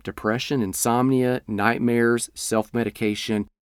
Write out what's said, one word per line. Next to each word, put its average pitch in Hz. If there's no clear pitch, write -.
depression, 120
insomnia, 127
nightmares, 117
self-medication, 107